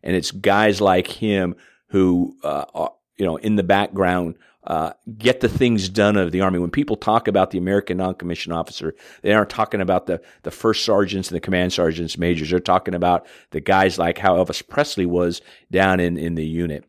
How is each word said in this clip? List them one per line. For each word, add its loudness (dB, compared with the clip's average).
And -2
it's -2
guys 2
like 4
him -2
who, 2
uh, -4
are, -4
you -2
know, -2
in -2
the 2
background, 0
uh, -4
get 0
the 2
things 0
done 2
of 0
the 0
Army. 0
When -2
people -2
talk 0
about 2
the -6
American 0
non-commissioned -6
officer, -8
they 2
aren't 4
talking -2
about 0
the, -4
the -8
first 0
sergeants 0
and -8
the -4
command 0
sergeants, -2
majors. 0
They're 2
talking 0
about 0
the -8
guys 2
like -2
how 4
Elvis 0
Presley -2
was 0
down 4
in, 0
in -4
the -4
unit. -4